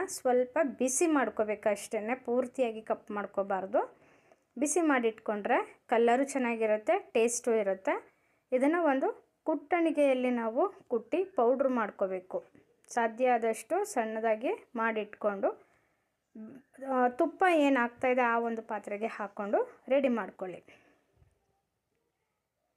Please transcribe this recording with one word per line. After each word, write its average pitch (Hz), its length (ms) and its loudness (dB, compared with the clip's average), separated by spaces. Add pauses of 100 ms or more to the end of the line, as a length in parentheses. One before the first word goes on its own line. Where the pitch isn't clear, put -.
ಸ್ವಲ್ಪ 254 560 0
ಬಿಸಿ 262 440 0
ಮಾಡ್ಕೋಬೇಕು 220 640 0
ಅಷ್ಟೇನೆ, 208 460 -4
ಪೂರ್ತಿಯಾಗಿ 247 680 -2
ಕಪ್ 220 280 -6
ಮಾಡ್ಕೋಬಾರ್ದು. 202 880 -4 (600)
ಬಿಸಿ 294 220 0
ಮಾಡಿಟ್ಕೊಂಡ್ರೆ 233 1080 0
ಕಲರು 233 380 4
ಚೆನ್ನಾಗಿರುತ್ತೆ, 233 880 -2
ಟೇಸ್ಟು 233 400 0
ಇರುತ್ತೆ. 220 640 -2 (380)
ಇದನ್ನ 269 260 2
ಒಂದು 320 540 0 (100)
ಕುಟ್ಟಣಿಗೆಯಲ್ಲಿ 294 880 0
ನಾವು 240 420 -2 (160)
ಕುಟ್ಟಿ 277 360 -2
ಪೌಡ್ರ್ 262 440 2
ಮಾಡ್ಕೋಬೇಕು. 196 920 -4 (260)
ಸಾಧ್ಯ 233 420 0
ಆದಷ್ಟು 240 540 0
ಸಣ್ಣದಾಗಿ 220 640 -2 (280)
ಮಾಡಿಟ್ಕೊಂಡು, 220 880 -2 (1200)
ಆ, 254 180 4
ತುಪ್ಪ 330 360 0 (100)
ಏನಾಗ್ತಾ 262 540 2
ಇದೆ 254 120 4
ಆ 233 180 2
ಒಂದು 233 240 -4
ಪಾತ್ರೆಗೆ 208 440 -6
ಹಾಕ್ಕೊಂಡು 214 800 -4
ರೆಡಿ 269 200 2
ಮಾಡ್ಕೊಳ್ಳಿ. 190 560 -6 (2000)